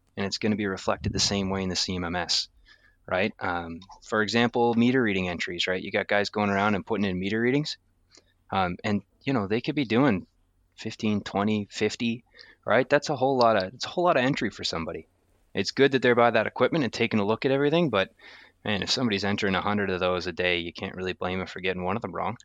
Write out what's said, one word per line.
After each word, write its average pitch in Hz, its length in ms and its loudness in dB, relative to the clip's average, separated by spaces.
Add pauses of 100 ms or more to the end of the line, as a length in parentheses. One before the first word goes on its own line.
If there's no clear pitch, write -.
(180)
and 98 80 -2
it's 92 100 -6
gonna 107 200 0
be 104 100 -2
reflected 98 480 -2
the 95 40 -2
same 98 300 0
way 95 140 -2
in 92 80 -2
the 87 60 -4
C 92 200 -4
M 87 80 -4
M 87 100 -4
S, - 340 -2 (580)
right? 107 340 0
Um, 85 400 -6 (220)
for 110 180 0
example, 117 540 2
meter 123 260 4
reading 95 300 0
entries, 85 360 -6
right? 92 160 -2
You 85 80 -10
got 101 180 -2
guys 104 200 2
going 104 220 0
around 101 240 2
and 90 100 -4
putting 104 220 -2
in 92 120 -2
meter 101 220 -2
readings, 131 380 0 (720)
um, 92 340 0
and, 104 160 0 (220)
you 139 100 -2
know, 107 140 0
they 110 160 -2
could 151 140 -4
be 143 100 0
doing 113 400 2 (480)
fifteen, 107 480 -2
twenty, 104 480 -2
fifty, 117 520 -2 (440)
right? 123 240 4
That's 147 180 2
a 151 80 -2
whole 131 220 2
lot 113 180 6
of, 92 160 -2
it's 127 140 -10
a - 20 -10
whole 175 160 -2
lot 165 140 4
of - 60 4
entry 127 260 0
for - 120 -12
somebody. 82 440 -6 (480)
It's 98 160 -2
good 135 220 4
that 123 100 2
they're 123 120 6
by 117 180 6
that 110 140 2
equipment 131 380 2
and 107 80 -4
taking 117 260 0
a 101 60 2
look 110 220 0
at 131 60 2
everything, 147 360 2
but 101 240 0 (500)
man, 104 200 -2
if - 80 -2
somebody's 104 340 0
entering 101 300 0
a 87 80 0
hundred 101 260 0
of 92 120 -2
those 90 260 0
a 90 60 -4
day, 90 260 0
you 85 140 -8
can't - 240 -10
really 92 180 -4
blame 92 240 -4
them 92 80 -6
for - 140 -14
getting 90 220 -4
one 90 140 -2
of - 60 -6
them 87 120 -8
wrong. 90 300 -4